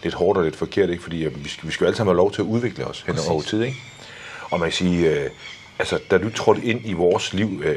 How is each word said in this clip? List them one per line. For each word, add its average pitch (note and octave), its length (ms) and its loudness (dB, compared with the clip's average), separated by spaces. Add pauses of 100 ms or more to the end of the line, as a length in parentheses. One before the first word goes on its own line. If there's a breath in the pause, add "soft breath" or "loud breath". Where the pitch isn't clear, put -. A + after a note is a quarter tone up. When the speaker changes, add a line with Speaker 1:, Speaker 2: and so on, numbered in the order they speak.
Speaker 1:
lidt E2+ 120 -4
hårdt F#2+ 240 2
og E2+ 60 4
lidt D#2 120 -2
forkert, F2 340 0
ikke? F2 120 -4
Fordi, E2 220 -6
øh, C#2+ 200 -6
vi C#2+ 40 -10
skal, - 200 -10
vi D2+ 40 -4
skal - 120 0
jo - 20 4
alle F#2+ 100 2
sammen G#2 180 2
have - 20 2
lov F#2+ 160 4
til G#2 100 -2
at - 40 -2
udvikle A2 400 -2
os - 200 -10
hen D#2+ 100 -2 (120)
over E2 100 2
Speaker 2:
Præcis. D2 120 -4
Speaker 1:
tid, G#2+ 120 2
ikke? C3 140 -4 (720 loud breath)
Og F2 100 0
man E2 80 2
kan - 80 -4
sige, F2 340 4
øh, C#2+ 200 0 (480 loud breath)
altså, F#2 200 0 (120)
da F#2 80 8
du G#2+ 120 -2
trådte - 340 2
ind A#2+ 200 0
i G#2+ 80 -4
vores F2+ 400 2
liv, F#2+ 320 -2
øh, D2+ 120 2